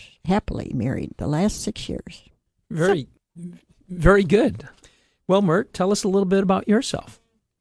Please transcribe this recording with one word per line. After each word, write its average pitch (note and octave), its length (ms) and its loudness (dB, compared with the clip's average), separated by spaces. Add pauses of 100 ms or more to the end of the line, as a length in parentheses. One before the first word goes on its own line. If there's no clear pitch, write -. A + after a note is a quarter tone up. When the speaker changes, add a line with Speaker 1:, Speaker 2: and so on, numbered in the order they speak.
(240)
Speaker 1:
happily - 500 -2
married, - 440 -4
the - 80 -6
last E3 360 0
six - 260 -8
years. - 360 -12 (460)
Speaker 2:
Very, F3 360 0 (800)
very F#3 360 4
good. G3+ 420 0 (600)
Well, G3 140 4
Mert, F3+ 320 0
tell F#3 180 0
us G3+ 120 0
a G#3 40 0
little G3 160 2
bit G3 180 2
about F#3+ 240 0
yourself. - 540 -2 (400)